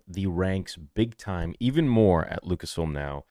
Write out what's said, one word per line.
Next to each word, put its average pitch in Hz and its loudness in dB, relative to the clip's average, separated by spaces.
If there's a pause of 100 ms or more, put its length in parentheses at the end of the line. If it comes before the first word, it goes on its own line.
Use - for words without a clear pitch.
the 95 -4
ranks 92 -2
big 107 -4
time, 87 -6
even 135 2
more 101 6
at - -8
Lucasfilm 85 -4
now, 71 -6